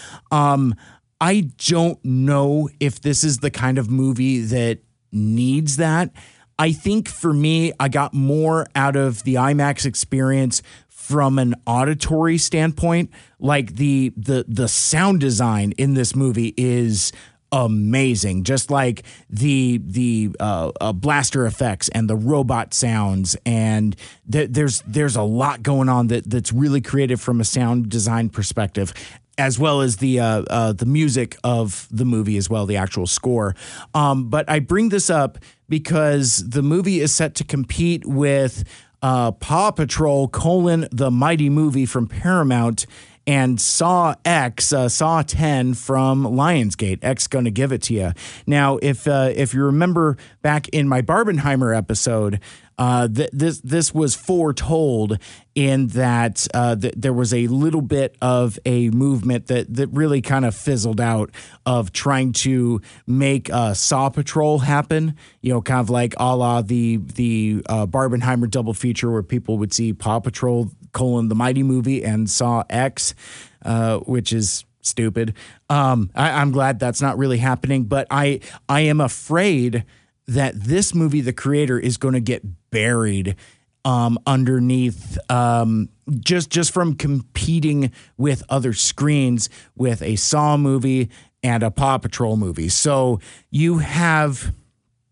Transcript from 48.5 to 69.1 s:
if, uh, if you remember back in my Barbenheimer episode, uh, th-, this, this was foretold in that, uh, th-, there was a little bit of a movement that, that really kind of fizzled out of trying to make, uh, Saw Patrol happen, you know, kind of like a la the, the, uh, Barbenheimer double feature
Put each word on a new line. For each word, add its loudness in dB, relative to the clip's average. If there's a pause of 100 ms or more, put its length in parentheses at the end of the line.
if, -2
uh, 2
if -2
you 2
remember 2 (240)
back -2
in 0
my 2
Barbenheimer 0
episode, -2 (360)
uh, 2
th-, -2
this, -2
this -2
was 0
foretold 0 (360)
in 2
that, 0
uh, 2
th-, -4
there -2
was 0
a 2
little 0
bit -2
of 0
a 2
movement 0
that, -2
that -2
really 0
kind 0
of -2
fizzled -2
out 0 (360)
of 0
trying 0
to 0 (260)
make, 0
uh, 0
Saw 0
Patrol 0
happen, 0 (280)
you 0
know, 0
kind 0
of 0
like 0
a 0
la 2
the, 0
the, -2
uh, 0
Barbenheimer 0
double -2
feature -2